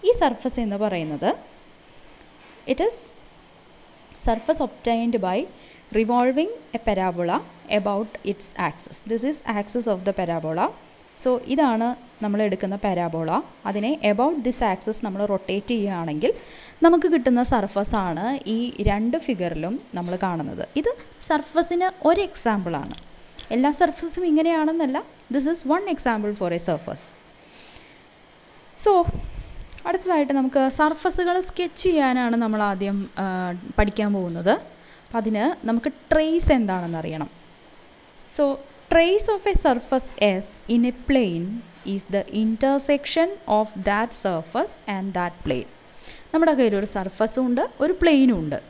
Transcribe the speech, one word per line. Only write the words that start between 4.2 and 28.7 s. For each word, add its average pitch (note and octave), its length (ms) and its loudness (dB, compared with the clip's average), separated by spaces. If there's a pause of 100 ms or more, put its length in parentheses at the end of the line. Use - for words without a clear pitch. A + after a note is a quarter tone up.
surface A#3 400 0
obtained A#3 500 0 (100)
by F#3 120 0 (600)
revolving B3 500 2 (280)
a - 100 -2
parabola F#3 500 0 (420)
about G3+ 320 -2 (200)
its - 160 -8 (220)
axis. - 300 -16 (120)
This A3+ 200 -2
is D4 60 -4 (220)
axis G#3+ 340 -4
of F#3 140 -2
the G3 140 0
parabola. E3 440 -2 (580)
So, B3+ 80 2 (220)
ഇതാണ് A#3+ 340 2 (360)
നമ്മൾ G#3 220 0
എടുക്കുന്ന G3 380 -2
പരാബോള. E3+ 480 -2 (380)
അതിനെ G#3 200 -2 (220)
about B3+ 240 2 (100)
this B3 140 -2 (100)
axis G3 360 -4
നമ്മൾ G3 160 -4 (120)
റൊട്ടേറ്റ് G3 400 -4
ചെയ്യുകയാണെങ്കിൽ F3 580 0 (540)
നമുക്ക് E4+ 280 6
കിട്ടുന്ന B3 280 4 (100)
സർഫസാണ് G3 720 0 (320)
ഈ - 20 -2 (320)
രണ്ട് A3 360 0
ഫിഗറിലും F3 500 -4 (220)
നമ്മൾ F3 160 -4 (100)
കാണുന്നത്. E3 400 -4 (160)
ഇത് A4 120 0 (380)
സർഫസിന് E4+ 600 0 (200)
ഒരു F#4 180 4
എക്സാമ്പിളാണ്. F3 680 -4 (600)
എല്ലാ C4 160 4 (100)
സർഫസും E4+ 500 -2
ഇങ്ങനെയാണെന്നല്ല, D#4 680 2 (380)
this C#4 180 0
is E4 80 -6 (140)
one G4 100 0 (100)
example G#3+ 460 -2
for F3+ 80 0 (100)
a - 100 -10
surface. - 360 -4 (1800)